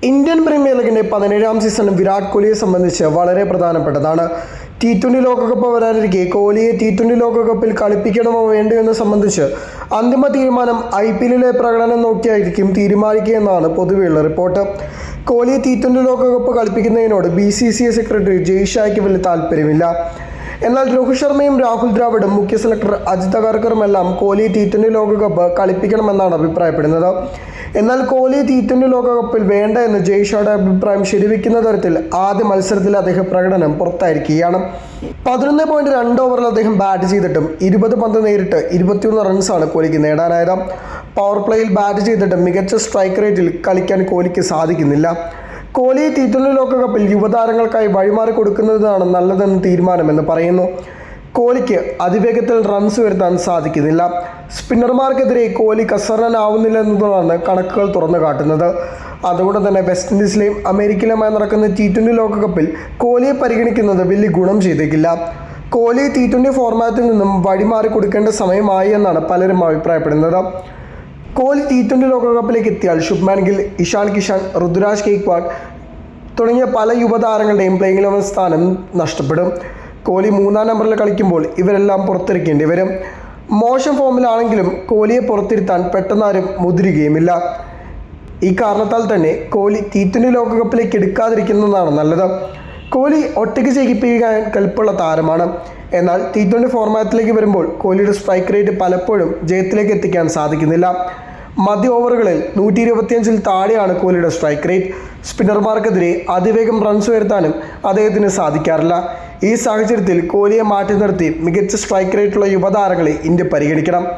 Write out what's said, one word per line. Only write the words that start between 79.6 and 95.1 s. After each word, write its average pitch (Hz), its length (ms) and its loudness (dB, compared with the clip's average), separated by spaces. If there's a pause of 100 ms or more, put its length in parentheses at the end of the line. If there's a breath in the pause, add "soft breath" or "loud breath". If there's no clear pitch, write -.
കോഹ്ലി 190 300 0
മൂന്നാം 202 320 2
നമ്പറിൽ 220 320 0
കളിക്കുമ്പോൾ 196 420 0 (180)
ഇവരെല്ലാം 202 460 2
പുറത്തിരിക്കേണ്ടി 160 640 0
വരും. 185 180 0 (720 loud breath)
മോശം 262 400 0
ഫോമിലാണെങ്കിലും 233 720 2 (200)
കോഹ്ലിയെ 220 400 2
പുറത്തിരുത്താൻ 196 520 0 (120)
പെട്ടെന്നാരും 190 520 0 (180)
മുതിരുകയുമില്ല. 170 680 2 (1160 loud breath)
ഈ - 20 2 (120)
കാരണത്താൽ 214 420 0 (100)
തന്നെ 160 180 2 (240)
കോഹ്ലി 208 260 0 (140)
ടി 196 80 2 (100)
ട്വന്റി 240 240 2
ലോകകപ്പിലേക്ക് 226 640 0
എടുക്കാതിരിക്കുന്നതാണ് 202 960 0
നല്ലത്. 165 280 2 (680 loud breath)
കോഹ്ലി 302 260 2 (220)
ഒറ്റയ്ക്ക് 226 340 0
ജയിപ്പിക്കാൻ 233 640 2 (160)
കെൽപ്പുള്ള 202 360 0 (120)
താരമാണ്. 160 440 0 (520 loud breath)